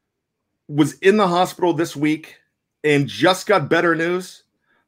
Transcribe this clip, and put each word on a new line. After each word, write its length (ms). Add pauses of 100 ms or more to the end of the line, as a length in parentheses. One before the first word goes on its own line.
(680)
was 300
in 180
the 100
hospital 460
this 240
week 400 (460)
and 240
just 400
got 220
better 260
news, 480 (440)